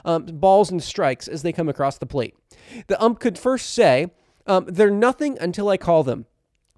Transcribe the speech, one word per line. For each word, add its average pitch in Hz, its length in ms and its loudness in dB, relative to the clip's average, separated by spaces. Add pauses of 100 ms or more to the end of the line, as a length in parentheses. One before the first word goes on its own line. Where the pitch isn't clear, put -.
um, 165 200 -2
balls 185 480 4
and 170 100 -4
strikes 143 460 -4
as 147 140 -10
they 165 100 -4
come 160 160 -4
across 139 280 -4
the 139 100 -12
plate. 123 280 -6 (540)
The - 120 0
ump 226 200 2
could 226 180 -2
first 254 320 -2
say, 170 400 4 (360)
um, 185 200 2
"They're 202 220 2
nothing 240 500 0
until 180 300 -4
I 190 80 2
call 170 260 2
them." 120 220 -4 (540)